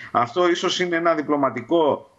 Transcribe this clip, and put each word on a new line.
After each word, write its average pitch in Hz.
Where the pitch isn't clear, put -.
Αυτό 170
ίσως 170
είναι 175
ένα 165
διπλωματικό 139